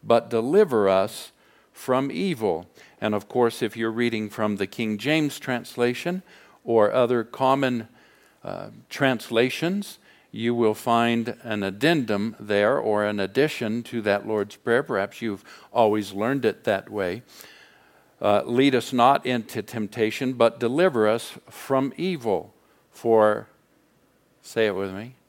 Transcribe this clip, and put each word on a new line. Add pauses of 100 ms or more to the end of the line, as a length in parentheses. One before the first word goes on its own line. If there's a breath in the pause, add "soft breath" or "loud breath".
but
deliver
us (380 soft breath)
from
evil." (320 loud breath)
And
of
course,
if
you're
reading
from
the
King
James
translation (400 loud breath)
or
other
common, (540 soft breath)
uh, (200)
translations, (360 soft breath)
you
will
find
an
addendum
there
or
an
addition
to
that
Lord's
Prayer.
Perhaps
you've (280 loud breath)
always
learned
it
that
way. (1000 loud breath)
Uh,
"Lead
us
not
into
temptation,
but
deliver
us (140)
from
evil. (380 soft breath)
For," (960)
say
it
with
me (120)